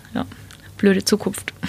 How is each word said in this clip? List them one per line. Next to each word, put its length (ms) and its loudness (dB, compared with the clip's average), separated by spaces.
ja, 120 -2
blöde 280 4
Zukunft. 480 0